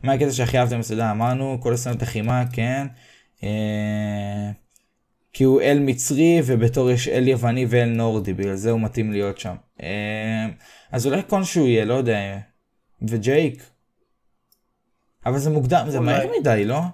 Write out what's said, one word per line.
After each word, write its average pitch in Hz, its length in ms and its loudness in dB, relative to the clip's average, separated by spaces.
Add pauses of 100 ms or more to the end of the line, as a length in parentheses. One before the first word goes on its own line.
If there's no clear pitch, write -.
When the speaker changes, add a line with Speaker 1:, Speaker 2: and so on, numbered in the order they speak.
Speaker 1:
מה 135 100 2
הקטע 139 180 2
שהכי 123 280 0
אהבתם 123 200 0
בסדרה? 113 320 -2
אמרנו, 127 500 -2
כל 120 120 0
הסצנות 123 280 -4
לחימה, 120 420 -2 (100)
כן. 127 340 -2 (560)
אה, 104 1040 -4 (840)
כי 135 100 0
הוא 131 180 6
אל 143 180 4
מצרי, 147 680 2
ובתור 123 460 2
יש 123 160 0
אל 127 200 2
יווני 123 420 2
ואל 120 200 2
נורדי, 110 440 -2
בגלל 95 220 -2
זה 107 160 -2
הוא 113 100 0
מתאים 110 300 -2
להיות 101 260 -4
שם. 90 180 -10 (280)
אה, 107 600 -4 (460)
אז 120 160 -2
אולי 147 220 0
כלשהו 180 380 2
יהיה, 110 180 4
לא 113 80 0
יודע, 104 440 -2 (640)
וג'ייק. 123 600 0 (1600)
אבל 127 120 0
זה 143 120 0
מוקדם, 143 400 2
זה 135 80 -2
Speaker 2:
אולי. - 160 2
Speaker 1:
מהיר 139 260 0
מדי, 110 260 2
לא? 131 140 0 (140)